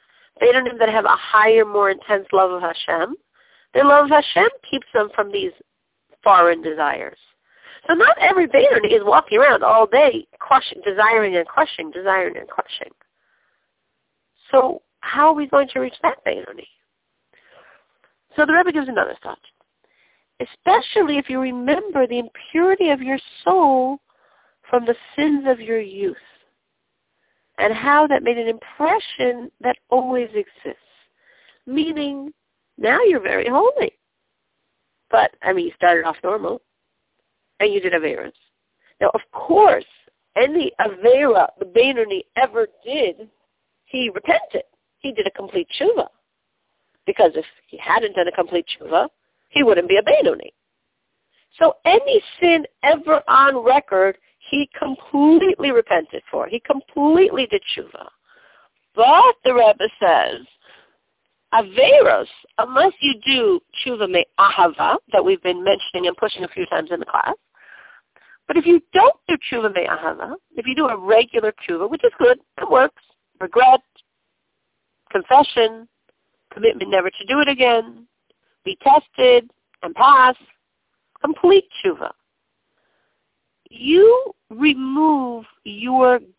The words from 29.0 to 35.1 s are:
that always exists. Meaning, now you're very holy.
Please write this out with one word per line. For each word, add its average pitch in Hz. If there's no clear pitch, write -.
that 247
always 254
exists. -
Meaning, 285
now 233
you're 370
very 190
holy. 427